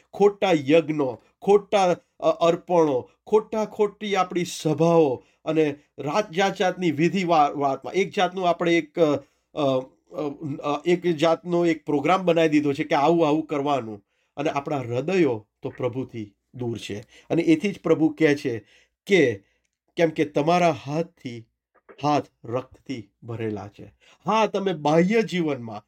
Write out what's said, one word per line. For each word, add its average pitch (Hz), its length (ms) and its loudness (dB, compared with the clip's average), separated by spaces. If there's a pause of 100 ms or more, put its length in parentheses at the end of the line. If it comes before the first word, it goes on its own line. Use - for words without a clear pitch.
(140)
ખોટા 202 380 2
યજ્ઞો, 147 720 2 (200)
ખોટા, 196 540 2 (240)
અ, 160 100 0
અર્પણો, 170 800 0 (180)
ખોટા 214 380 0
ખોટી 208 500 -4
આપણી 180 300 0
સભાઓ 160 800 2 (220)
અને 156 300 0 (220)
રાત 156 340 -4
જાત 185 260 0
જાતની 180 340 0
વિધિ 170 320 0
વા-, 160 320 4
વાતમાં 135 380 -2
એક 180 220 -2
જાતનું 180 340 -2
આપણે 170 280 0
એક, 160 220 -4
અ, 147 240 2 (300)
અ, 135 260 0 (840)
અ, 143 220 -4
એક 175 300 0
જાતનો 165 500 0
એક 160 200 -2
પ્રોગ્રામ 156 380 0
બનાવી 165 260 2
દીધો 147 240 2
છે 151 100 -4
કે 156 120 -2
આવું 160 320 2
આવું 156 180 0
કરવાનું, 139 600 -4 (320)
અને 147 120 -4
આપણા 147 280 -6
હૃદયો 131 720 -2 (140)
તો 131 80 -8
પ્રભુથી 120 640 -8 (200)
દૂર 120 240 -6
છે. 101 220 -10 (300)
અને 160 120 0
એથી 165 300 2
જ - 80 -12
પ્રભુ 156 300 2
કહે 151 260 2
છે 120 300 -8 (400)
કે 143 380 2 (520)
કેમ 170 140 2
કે 160 160 -2
તમારા 165 460 0
હાથથી, 135 760 -8 (580)
હાથ 147 240 0 (180)
રક્તથી 120 640 -10 (140)
ભરેલા 110 440 -8
છે. 104 260 -20 (320)
હા, 214 220 0
તમે 196 260 -2
બાહ્ય 175 480 2
જીવનમાં 143 680 -4